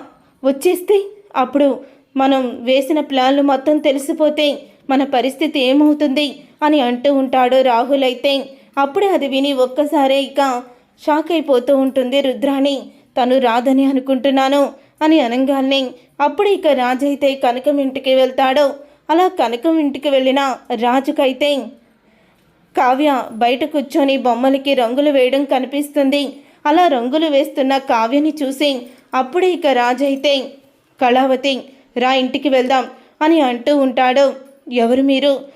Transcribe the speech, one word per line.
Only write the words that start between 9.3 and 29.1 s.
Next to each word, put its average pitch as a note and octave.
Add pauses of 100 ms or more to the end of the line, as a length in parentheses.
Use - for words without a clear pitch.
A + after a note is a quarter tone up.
ఒక్కసారే C4+
ఇక C4+ (440)
షాక్ D#4
అయిపోతూ C#4+
ఉంటుంది C4+
రుద్రాణి. C4+ (400)
"తను B3+
రాదని B3+
అనుకుంటున్నాను" C4+ (340)
అని D#4
అనగానే C4+ (320)
అప్పుడు D4
ఇక E4
రాజైతే C4+
కనకం C4+
ఇంటికి C4
వెళ్తాడు. C4 (360)
అలా F4+
కనకం D#4+
ఇంటికి C#4+
వెళ్ళిన C4+ (180)
రాజుకైతే C4 (1160)
కావ్య C4+ (100)
బయట A#3+
కూర్చొని C#4+
బొమ్మలకి C4+
రంగులు C4
వేయడం C4+
కనిపిస్తుంది. C#4 (380)
అలా E4
రంగులు C#4
వేస్తున్న C#4+
కావ్యని C4+ (100)
చూసి C4+ (320)